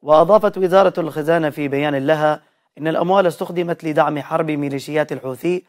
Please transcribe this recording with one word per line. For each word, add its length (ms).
وأضافت 560
وزارة 420
الخزانة 500
في 180
بيان 260
لها 480
إن 100
الأموال 380
استخدمت 580
لدعم 340
حرب 320
ميليشيات 640
الحوثي 560